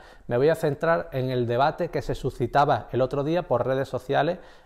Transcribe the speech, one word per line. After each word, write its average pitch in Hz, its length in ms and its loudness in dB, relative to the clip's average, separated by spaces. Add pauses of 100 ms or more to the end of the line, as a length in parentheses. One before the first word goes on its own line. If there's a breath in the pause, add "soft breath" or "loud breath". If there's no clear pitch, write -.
(280 loud breath)
me 123 100 0
voy 139 120 6
a 160 60 4
centrar 160 560 0
en 131 180 -2
el 123 160 0
debate 143 440 0
que 143 120 -4
se 131 140 -4
suscitaba 135 760 0
el 120 100 0
otro 135 220 0
día 170 240 -2
por 120 200 0
redes 131 200 0
sociales 139 520 -2 (260 loud breath)